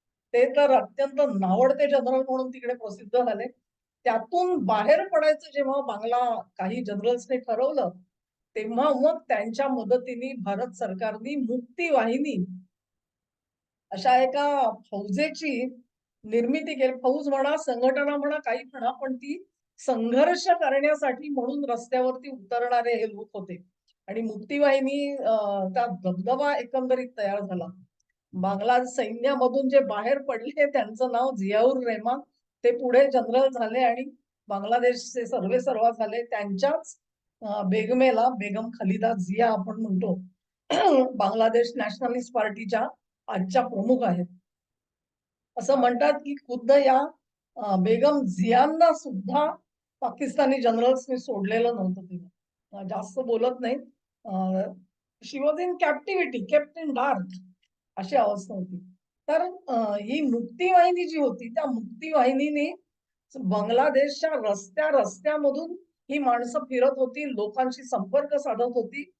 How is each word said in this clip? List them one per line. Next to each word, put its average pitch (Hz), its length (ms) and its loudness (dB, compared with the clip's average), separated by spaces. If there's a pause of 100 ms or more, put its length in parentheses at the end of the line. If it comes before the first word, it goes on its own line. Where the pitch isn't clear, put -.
(320)
ते 254 240 4
तर 285 140 6
अत्यंत 269 500 2 (200)
नावडते 262 500 4
जनरल 262 300 2
म्हणून 262 280 -4
तिकडे 247 260 -8
प्रसिद्ध 208 440 -4
झाले. 233 280 0 (580)
त्यातून 277 600 0
बाहेर 226 440 2
पडायचं 311 460 0
जेव्हा 277 260 -2
बांगला 233 600 -4 (180)
काही 190 260 -4
जनरल्सने 226 520 -4
ठरवलं, 247 540 -2 (680)
तेव्हा 233 320 0
मग 294 400 2
त्यांच्या 226 400 -2
मदतीने 247 640 -2 (100)
भारत 202 300 -4
सरकारने 214 640 -6
मुक्ती 254 540 -4
वाहिनी 240 540 0 (1500)
अशा 254 260 4
एका 262 580 2 (160)
फौजेची 254 760 -4 (600)
निर्मिती 262 500 -2
केली. 262 180 2
फौज 269 360 0
म्हणा, 277 280 2
संघटना 262 600 0
म्हणा, 294 220 -2
काही 247 240 -4 (100)
म्हणा, 247 180 -4
पण 262 260 -6
ती 294 300 -10 (320)
संघर्ष 262 720 2
करण्यासाठी 294 800 0
म्हणून 277 420 -4
रस्त्यावरती 254 600 -2
उतरणारे 240 640 -2
हे 220 200 -2
लोक 202 200 -14
होते. 180 300 -12 (440)
आणि 214 140 -6
मुक्ती 220 360 -6
वाहिनी, 277 580 2
अ, 208 580 0
त्या 240 120 0
दबदबा 202 720 -2
एकंदरीत 254 520 -4 (100)
तयार 202 220 -2
झाला. 185 260 -6 (680)
बांगला 202 520 0
सैन्यामधून 254 840 0
जे 269 120 6
बाहेर 220 380 0
पडले, 269 480 -2
त्यांचं 240 460 -2
नाव 247 260 0
जियाऊर 233 480 2
रहमान, 226 340 -2 (440)
ते 240 60 4
पुढे 254 420 4
जनरल 247 360 2
झाले 240 300 -2
आणि 254 260 2 (440)
बांगलादेशचे 233 800 0
सर्वेसर्वा 220 640 0
झाले. 226 320 -2
त्यांच्याच, 240 760 -2 (440)
अ, 208 200 -4
बेगमेला, 233 680 2
बेगम 208 400 -4
खलिदा 214 440 -2
जिया 208 380 0
आपण 202 320 -4
म्हणतो, 185 380 -2 (500)
<clears throat> 285 460 4
बांगलादेश 226 600 2
नॅशनलिस्ट 240 580 -4
पार्टीच्या 214 540 -2 (400)
आजच्या 190 340 0
प्रमुख 240 420 0
आहेत. 180 220 0 (1300)
असं 262 220 2
म्हणतात 247 340 4
की 285 220 -8
खुद्द 240 360 -2
या, 277 380 6 (480)
अ, 208 200 0
बेगम 233 480 4
जियांना 254 680 4
सुद्धा 285 600 -2 (460)
पाकिस्तानी 262 600 0
जनरल्सनी 247 580 2
सोडलेलं 226 560 -2
नव्हतं 185 280 -4
तेव्हा. 180 260 -14 (500)
अ, 196 40 -12
जास्त 196 380 -8
बोलत 247 400 -2
नाही. 240 140 -2 (500)
अ, 214 80 -12 (920)
she 277 220 -4
was 302 140 0
in 359 100 -2
captivity, 302 760 -2 (100)
kept 302 300 -2
in 285 100 -4
dark, 240 300 0 (720)
अशी 190 200 -4
अवस्था 202 380 0
होती. 185 220 -8 (520)
तर, 349 280 0 (120)
अ, 262 60 -2 (260)
ही 247 200 -4
मुक्ती 285 520 0
वाहिनी 359 360 6
जी 320 100 -6
होती, 240 300 -2
त्या 302 180 -2
मुक्ती 247 460 -6
वाहिनीने 294 600 2 (720)
बांगलादेशच्या 254 840 2 (200)
रस्त्या 247 380 -2
रस्त्यामधून 294 880 0 (340)
ही 285 80 -2
माणसं 247 400 0
फिरत 262 400 2
होती, 262 300 -4
लोकांशी 247 540 -4
संपर्क 262 520 -2
साधत 240 280 -2
होती 247 580 -4